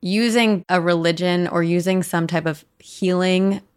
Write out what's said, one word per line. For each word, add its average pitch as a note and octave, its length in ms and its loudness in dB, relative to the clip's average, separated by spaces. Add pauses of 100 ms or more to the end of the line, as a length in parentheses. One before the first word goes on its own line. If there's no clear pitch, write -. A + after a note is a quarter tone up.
using G#3+ 680 0
a F#3 120 2
religion F3 680 0
or E3+ 160 -2
using F3 400 0
some E3 240 -2
type E3 180 -2
of D#3 180 -6 (140)
healing F#3 840 0 (160)